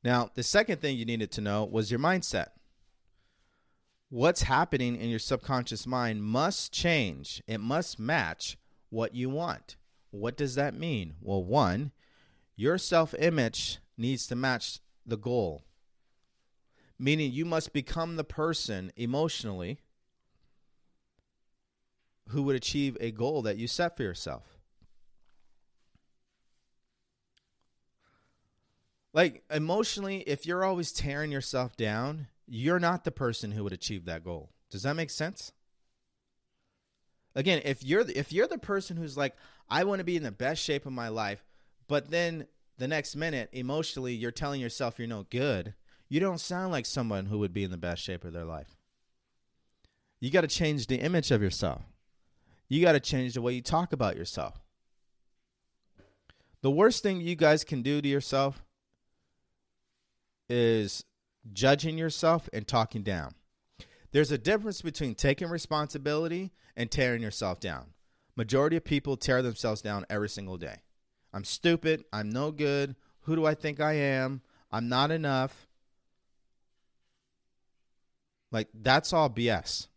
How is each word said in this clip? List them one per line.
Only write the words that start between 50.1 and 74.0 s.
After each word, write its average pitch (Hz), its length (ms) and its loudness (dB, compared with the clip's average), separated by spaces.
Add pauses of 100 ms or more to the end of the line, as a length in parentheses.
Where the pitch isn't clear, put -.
You 127 120 -4
gotta 170 160 4
change 147 400 0
the 127 120 0
image 165 300 0
of 113 120 6
yourself. 87 420 -2 (840)
You 147 140 2
gotta 165 180 8
change 127 360 -2
the 123 80 -2
way 123 100 0
you 123 80 -4
talk 170 320 0
about 117 240 0
yourself. 82 420 -8 (2000)
The 135 100 4
worst 208 320 6
thing 190 180 0
you 170 140 -2
guys 151 280 8
can 131 200 -2
do 147 180 2
to 143 80 0
yourself 139 540 0 (1900)
is 113 560 4 (460)
judging 139 460 4
yourself 160 560 2
and 107 140 -6
talking 113 340 0
down. 90 320 -4 (800)
There's 143 200 4
a 143 60 0
difference 202 440 0
between 147 340 -4
taking 143 320 2
responsibility 156 1040 -2 (240)
and 117 160 -4
tearing 123 300 2
yourself 101 380 -2
down. 71 340 -8 (420)
Majority 135 400 2
of 165 80 0
people 139 320 0
tear 127 260 2
themselves 113 400 -2
down 101 280 -4
every 104 200 -2
single 92 280 -10
day. 82 240 -10 (500)
"I'm 98 120 -8
stupid. 160 680 2
I'm 107 180 -4
no 135 220 -2
good. 143 440 0 (260)
Who 156 140 0
do 160 100 2
I 156 100 4
think 151 240 -6
I 151 140 2
am? 135 480 0 (300)